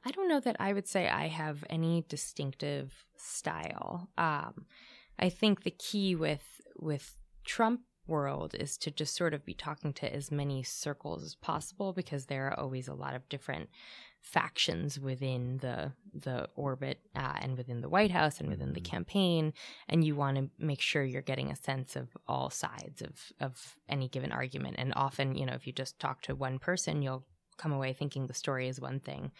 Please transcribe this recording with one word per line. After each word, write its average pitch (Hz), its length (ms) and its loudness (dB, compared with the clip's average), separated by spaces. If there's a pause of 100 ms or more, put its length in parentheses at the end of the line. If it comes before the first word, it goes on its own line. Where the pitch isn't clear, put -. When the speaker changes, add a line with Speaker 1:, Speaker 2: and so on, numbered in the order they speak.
Speaker 1:
I 247 80 -2
don't 381 160 2
know 302 120 8
that 233 180 4
I 196 140 4
would 196 160 0
say 185 200 4
I 156 200 4
have 156 400 -2
any 165 400 4
distinctive 143 960 -4 (140)
style. - 1000 -4
Um, 151 480 0 (540)
I 185 100 6
think 208 340 4
the 180 80 0
key 196 440 0
with, 151 280 2 (360)
with 151 380 -4 (280)
Trump 240 360 2 (260)
world 143 520 0
is - 200 -4
to - 120 -4
just 147 240 -2
sort 165 200 2
of 143 100 -6
be - 80 -8
talking 147 400 -6
to - 200 -4
as 139 200 -4
many 143 300 0
circles - 600 -4
as 156 120 -10
possible, 165 580 -4
because 151 340 -4
there 135 220 -2
are - 100 -2
always 131 300 -4
a 139 60 -6
lot 135 200 -6
of 127 140 -10
different 135 400 -6 (540)
factions - 760 0
within 131 600 -2
the, 127 340 -4 (220)
the 135 420 -2
orbit, 135 440 -2 (140)
uh, 135 260 -2
and 131 180 -2
within 120 240 -4
the - 80 -6
White 196 200 8
House 156 300 4
and 147 80 -2
within 139 240 0
the 170 80 -2
Speaker 2:
Mm-hmm. 175 100 -4
Speaker 1:
campaign. 170 640 4 (360)
And 160 140 8
you 151 140 6
want 139 220 4
to 135 100 2 (100)
make 151 220 2
sure - 240 4
you're 131 160 -2
getting 135 300 -2
a 139 60 -4
sense 131 380 -4
of 131 140 -4 (180)
all - 220 0
sides - 540 -6
of, - 360 -12
of - 380 -6 (100)
any 135 220 0
given 131 240 -4
argument. 131 460 -2
And 131 180 2
often, 135 400 4
you 139 80 0
know, 127 100 0
if 127 120 -6
you 127 80 -6
just - 240 -4
talk 135 240 0
to 139 120 -2
one 131 240 0
person, 160 440 2
you'll 131 240 -2 (300)
come 156 160 0
away 135 200 2
thinking 135 340 -2
the - 80 -6
story 127 340 0
is 131 120 -4
one 131 200 -2
thing. 139 400 -6